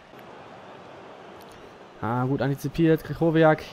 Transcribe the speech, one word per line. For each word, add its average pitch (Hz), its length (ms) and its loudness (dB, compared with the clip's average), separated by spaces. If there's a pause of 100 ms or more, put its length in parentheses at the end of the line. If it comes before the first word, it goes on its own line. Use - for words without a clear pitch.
(2000)
Ah, 123 240 -2
gut 131 160 -2
antizipiert. 151 600 0
Krychowiak, 156 580 2 (120)